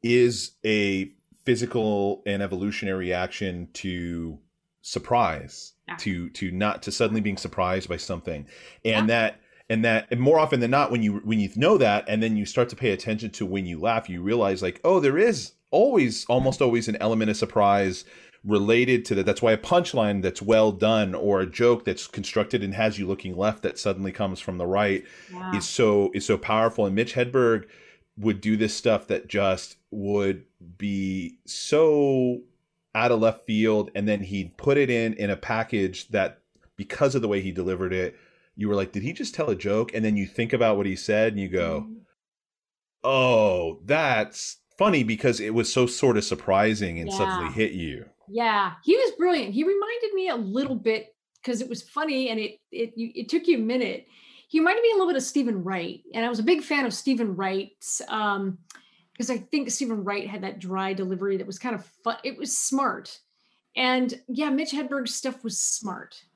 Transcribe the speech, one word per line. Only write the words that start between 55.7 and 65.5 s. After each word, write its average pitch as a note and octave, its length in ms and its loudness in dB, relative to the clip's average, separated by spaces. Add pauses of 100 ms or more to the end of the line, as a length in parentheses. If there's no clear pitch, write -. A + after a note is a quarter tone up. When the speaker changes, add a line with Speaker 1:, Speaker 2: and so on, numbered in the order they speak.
Speaker 2:
and A3+ 100 -2
I A#3+ 40 -2
was A#3+ 100 -4
a A3 60 -2
big D4+ 180 4
fan C#4+ 240 -2
of G#3 80 -4
Stephen A3+ 420 -2
Wright's, F#3+ 720 -6
um, G3 500 -2 (600)
'cause A#3+ 120 -4
I A#3 80 -2
think C#4 320 -2
Stephen A3+ 340 -4
Wright G3+ 240 -4
had F#3 140 -10
that G3 180 -10
dry F#3+ 320 -4
delivery F#3+ 440 -4
that G3 100 -6
was F#3+ 120 -12
kind B3 160 -6
of F#3+ 100 -10 (200)
fu-, A3+ 80 0 (100)
it C4+ 160 -8
was - 180 -6
smart. C4+ 640 -2 (560)
And B3+ 540 0
yeah, C4 220 -2
Mitch C4+ 220 -2
Hedberg's C4+ 420 -6
stuff B3+ 280 -8
was A3+ 160 -8